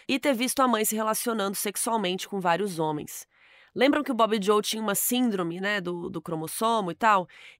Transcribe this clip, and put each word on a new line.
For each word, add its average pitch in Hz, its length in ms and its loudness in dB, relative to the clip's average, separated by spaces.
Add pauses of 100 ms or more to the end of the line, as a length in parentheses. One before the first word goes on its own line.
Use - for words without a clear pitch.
e 262 100 2
ter 277 160 2
visto 240 280 0
a 254 80 4
mãe 220 160 2
se 220 100 -2
relacionando 220 640 -2
sexualmente 196 720 -2
com 196 100 -4
vários 175 400 0
homens. 156 480 -4 (480)
Lembram 294 260 4
que 277 120 -4
o - 20 0
Bob 220 260 2
Joe 208 200 4
tinha 220 200 -4
uma 208 140 -2
síndrome, 190 640 0
né, 202 220 -2
do, 175 280 -6
do 165 120 -8
cromossomo 175 680 -2
e - 40 -6
tal? 202 320 4 (320)